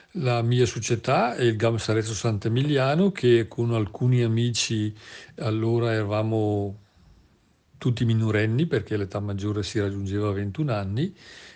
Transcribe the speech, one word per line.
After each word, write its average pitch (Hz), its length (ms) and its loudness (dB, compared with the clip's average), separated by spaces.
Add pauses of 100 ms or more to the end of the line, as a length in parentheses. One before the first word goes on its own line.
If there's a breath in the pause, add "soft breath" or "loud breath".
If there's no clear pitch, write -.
(160 loud breath)
La 123 260 0
mia 123 240 4
società 131 680 0
è - 80 -4
il 117 140 4
gam 113 220 2
Sarezzo 110 360 -2
Sant'Emiliano, 131 960 2
che 120 380 4
con 117 240 -2
alcuni 123 500 2
amici, 113 720 0 (440 loud breath)
allora 113 540 0
eravamo 107 840 0 (1000)
tutti 123 280 0
minorenni 113 640 2
perché 110 300 -2
l'età 98 220 -4
maggiore 101 460 -4
si - 160 -4
raggiungeva 101 480 -2
a 101 40 -2
ventuno 101 400 -4
anni, 104 400 -4 (440 loud breath)